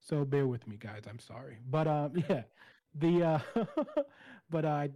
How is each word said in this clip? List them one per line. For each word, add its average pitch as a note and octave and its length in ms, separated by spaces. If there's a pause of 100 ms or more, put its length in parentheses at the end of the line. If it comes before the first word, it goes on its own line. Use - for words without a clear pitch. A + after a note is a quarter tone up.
So D3 240
bear C#3 240
with A#2+ 180
me, G#2 120
guys. G#2+ 300
I'm G#2+ 120
sorry. - 380 (120)
But, D#3 160
um, D3 300
<laughs> F3+ 120
yeah. C#3+ 140 (520)
The, E3+ 280
uh, D#3+ 160 (160)
<laughs> - 960
but, D#3+ 140
uh, D#3 40
I, D3 280